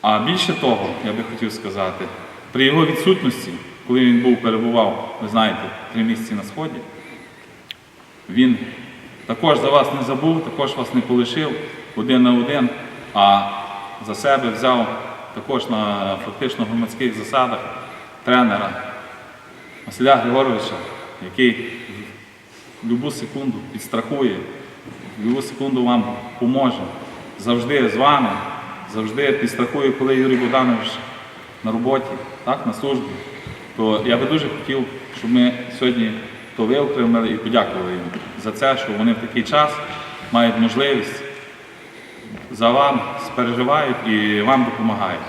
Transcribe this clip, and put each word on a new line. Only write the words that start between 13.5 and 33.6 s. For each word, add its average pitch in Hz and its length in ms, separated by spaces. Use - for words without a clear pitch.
за 104 80
себе 135 360
взяв 117 360
також 123 360
на 101 540
фактично 123 400
громадських 113 540
засадах 120 420
тренера 107 460
Василя 131 300
Григоровича, 120 580
який 117 480
в 113 80
любу 127 200
секунду 123 480
підстрахує, 113 640
в 107 80
любу 131 160
секунду 131 420
вам 120 200
поможе, 127 440
завжди 120 500
з 104 80
вами, 135 340
завжди 110 400
підстрахує, 127 580
коли 131 260
Юрій 131 200
Богданович 123 520
на 110 80
роботі, 127 380
так, 135 220
на 113 60
службі. 139 380